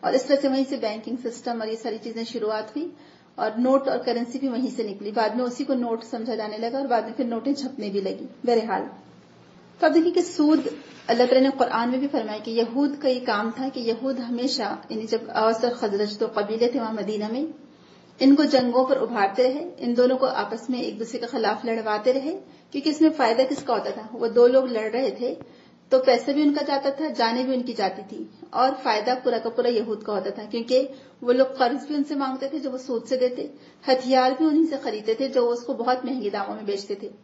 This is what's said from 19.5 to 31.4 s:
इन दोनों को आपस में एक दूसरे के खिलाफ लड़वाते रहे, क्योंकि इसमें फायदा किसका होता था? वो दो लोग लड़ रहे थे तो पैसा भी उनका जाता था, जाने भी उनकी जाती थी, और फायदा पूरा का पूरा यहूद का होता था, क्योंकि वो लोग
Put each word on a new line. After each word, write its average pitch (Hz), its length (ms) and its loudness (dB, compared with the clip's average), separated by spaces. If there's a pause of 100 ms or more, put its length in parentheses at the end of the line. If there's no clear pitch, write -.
इन 240 140 0
दोनों 247 240 4
को 269 80 2
आपस 220 440 -4
में 247 120 -2
एक 208 180 -6
दूसरे 226 200 -8
के 233 80 -8
खिलाफ 220 380 -2
लड़वाते 220 460 0
रहे, 269 200 0 (400)
क्योंकि 285 180 -2
इसमें 311 200 6
फायदा 254 340 2
किसका 277 300 -2
होता 294 180 -2
था? 226 220 -10
वो 233 140 -2
दो 240 200 6
लोग 262 200 6
लड़ 220 240 -2
रहे 240 200 0
थे 254 220 -4 (580)
तो 262 80 6
पैसा 254 340 4
भी 294 100 2
उनका 294 180 4
जाता 277 300 0
था, 302 180 -4
जाने 240 340 0
भी 262 100 0
उनकी 247 200 -2
जाती 196 280 -2
थी, - 280 -12 (240)
और 262 220 4
फायदा 220 400 0
पूरा 247 220 0
का 226 120 -4
पूरा 240 200 2
यहूद 214 340 -2
का 214 100 -4
होता 196 180 -4
था, 208 140 -10
क्योंकि 233 360 2 (420)
वो 247 80 2
लोग 262 260 4